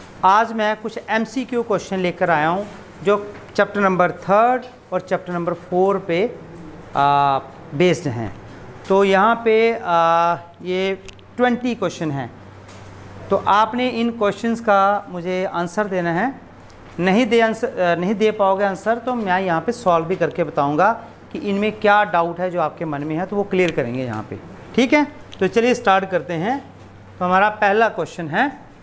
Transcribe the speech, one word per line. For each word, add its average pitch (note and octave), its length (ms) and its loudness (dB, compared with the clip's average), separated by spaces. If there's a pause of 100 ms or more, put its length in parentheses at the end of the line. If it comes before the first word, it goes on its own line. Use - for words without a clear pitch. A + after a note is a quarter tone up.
(240)
आज G#3+ 280 4
मैं G#3+ 300 0
कुछ A3 160 -8 (120)
एमसीक्यू A#3 520 -2
question G3 360 -2
लेकर F3 320 0
आया D#3 180 2
हूँ G3 180 -2 (380)
जो G3+ 120 4 (400)
chapter G3+ 240 0
number F3+ 400 2
third A#3+ 440 2 (280)
और F#3 80 -2
chapter F3+ 320 -6
number F3 220 -2 (100)
four F#3+ 340 2 (100)
पे, F3 160 2 (720)
आ, C#3+ 420 4 (360)
based D#3 340 2
हैं। A2+ 240 -6 (560)
तो G3 160 4
यहाँ G3 300 4 (100)
पे, A3 120 4 (180)
आ, E3+ 640 2 (260)
ये F#3 320 -2 (420)
twenty A#3+ 380 0
question E3 360 -4
हैं, C3+ 200 -6 (1000)
तो F#3+ 180 2
आपने A3 420 2
इन A#3 280 0
questions A3 420 -2
का G3+ 480 2
मुझे F3+ 360 -4
answer F3+ 440 -4
देना F3 240 -2
है। G#3+ 200 -2 (680)
नहीं G3 260 4
दे A#3 140 4
answer, A3 280 0
अ, F3 260 2
नहीं F3+ 200 0
दे G#3+ 160 2
पाओगे G3 340 2
answer G#3+ 340 -2
तो B3 160 -4
मैं F#3+ 260 0
यहाँ E3+ 200 0
पे E3 120 -4
solve E3 340 2
भी F#3 100 -2
करके E3+ 280 0
बताऊँगा D3 460 2 (420)
कि F3+ 80 -8
इनमें G3+ 300 0 (100)
क्या G#3 240 6
डाउट E3+ 360 0
है F3+ 100 -2
जो F3 100 -2
आपके D#3 240 -2
मन D3 200 -4
में D#3 120 -4
है, F3+ 100 -2
तो G3+ 100 -6
वो G3+ 80 0
clear F#3 260 2
करेंगे C3 340 -4
यहाँ A2 260 -6
पे। G2+ 80 -10 (360)
ठीक A#3+ 180 4
है, D4 140 6 (340)
तो F#3+ 80 2
चलिए A#3 260 4
start G3 360 2
करते E3+ 240 -4
हैं। G#3 240 -2 (600)
तो F3+ 60 -4
हमारा F#3+ 260 4
पहला G#3+ 400 2
question E3 380 -8
है, A3 220 0 (320)